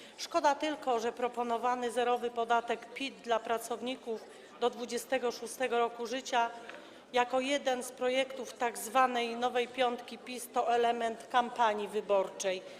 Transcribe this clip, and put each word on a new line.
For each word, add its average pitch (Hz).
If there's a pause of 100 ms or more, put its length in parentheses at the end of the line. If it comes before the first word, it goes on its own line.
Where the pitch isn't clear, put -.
(160)
Szkoda 294
tylko, 285
że 226
proponowany 240
zerowy 240
podatek 233
pit 269
dla 226
pracowników 226 (360)
do 240
dwudziestego 240
szóstego 233
roku 233
życia 233 (640)
jako 247
jeden 262
z 240
projektów 254
tak 233
zwanej 233
nowej 240
piątki 240
pis 247
to 240
element 233
kampanii 226
wyborczej. 190 (180)